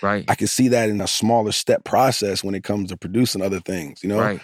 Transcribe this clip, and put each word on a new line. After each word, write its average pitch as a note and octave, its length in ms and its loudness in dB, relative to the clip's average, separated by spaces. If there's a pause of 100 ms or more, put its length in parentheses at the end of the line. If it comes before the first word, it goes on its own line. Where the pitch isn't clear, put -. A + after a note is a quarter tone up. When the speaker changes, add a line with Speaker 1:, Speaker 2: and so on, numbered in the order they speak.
Speaker 1:
Right. G2+ 260 0
Speaker 2:
I A#2+ 60 2
can - 120 -2
see B2+ 220 2
that A#2 220 4
in G#2 100 -2
a F#2+ 60 -4
smaller A2 460 2
step - 320 0
process G#2 600 2
when G2 100 -4
it F#2+ 100 -6
comes G2+ 260 -2
to F2+ 80 -10
producing G#2+ 420 0
other F#2+ 200 -2
things, - 420 -8
you G2 80 -2
know? G#2 100 0
Speaker 1:
Right, G#2 240 -2